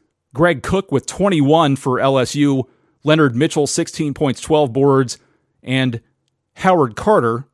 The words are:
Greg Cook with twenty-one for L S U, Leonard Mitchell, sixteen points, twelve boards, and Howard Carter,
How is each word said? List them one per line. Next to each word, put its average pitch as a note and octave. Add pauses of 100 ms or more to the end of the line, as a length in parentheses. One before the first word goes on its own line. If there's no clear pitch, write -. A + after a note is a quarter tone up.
(340)
Greg D3+
Cook F#3+
with C3+
twenty-one D3+
for B2+
L C3+
S B2
U, C#3+ (360)
Leonard D3
Mitchell, D3
sixteen D#3
points, C3+
twelve D3+
boards, C3+ (440)
and B2+ (540)
Howard D#3
Carter, C3+